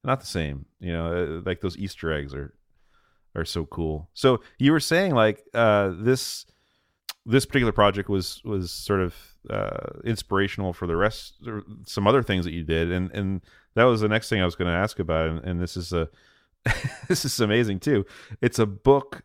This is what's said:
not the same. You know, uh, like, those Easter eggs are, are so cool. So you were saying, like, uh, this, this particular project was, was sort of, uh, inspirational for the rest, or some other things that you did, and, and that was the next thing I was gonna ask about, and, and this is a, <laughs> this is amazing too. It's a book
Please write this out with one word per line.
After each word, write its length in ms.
not 180
the 60
same. 400
You 120
know, 140
uh, 60
like, 160
those 160
Easter 360
eggs 220
are, 200
are 100
so 220
cool. 480
So 280
you 140
were 80
saying, 340
like, 300
uh, 440
this, 480
this 200
particular 260
project 360
was, 360
was 280
sort 280
of, 160
uh, 540
inspirational 680
for 140
the 100
rest, 400
or 180
some 200
other 160
things 240
that 60
you 120
did, 280
and, 200
and 300
that 100
was 180
the 60
next 200
thing 140
I 40
was 100
gonna 160
ask 260
about, 300
and, 160
and 160
this 160
is 160
a, 160
<laughs> 440
this 160
is 160
amazing 400
too. 260
It's 160
a 80
book 580